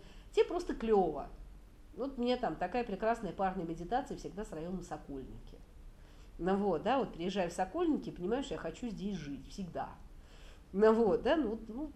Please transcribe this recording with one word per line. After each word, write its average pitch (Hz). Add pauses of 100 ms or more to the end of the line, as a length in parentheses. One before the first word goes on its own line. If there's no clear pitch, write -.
(320)
тебе 440
просто 349
клёво. 190 (680)
Вот 269
мне 240
там 220
такая 185
прекрасная 220
парная 190
медитация 170
всегда 175
с -
районом 175
Сокольники. - (800)
Ну 185
вот, 196
да, 220
вот 233
приезжаю 180
в -
Сокольники 302
и -
понимаю, 214
что 180
я 147
хочу 170
здесь 190
жить 143
всегда. 160 (840)
Ну 220
вот, 220
да, 277
ну 277
вот, 226
ну, 277